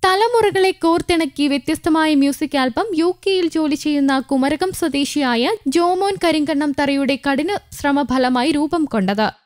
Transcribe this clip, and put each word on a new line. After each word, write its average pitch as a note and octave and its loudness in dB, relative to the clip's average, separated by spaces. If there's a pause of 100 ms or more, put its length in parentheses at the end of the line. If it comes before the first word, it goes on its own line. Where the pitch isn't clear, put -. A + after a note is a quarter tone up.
തലമുറകളെ G4 2
കോർത്തിണക്കി E4 0
വ്യത്യസ്തമായ D#4 0
മ്യൂസിക് C#4 0
ആൽബം C4 -2 (120)
യു F4 0 (120)
കെയിൽ F#4 0
ജോലി D#4 -2
ചെയ്യുന്ന C#4 0
കുമരകം C#4+ 0
സ്വദേശിയായ C#4 -2 (180)
ജോമോൻ F4+ 0 (100)
കരിങ്കണ്ണം D4+ 0
തറയുടെ C#4 0
കഠിന C#4+ -2 (140)
ശ്രമഫലമായി C4 0
രൂപം D4+ 0
കൊണ്ടത്. G#3 0 (140)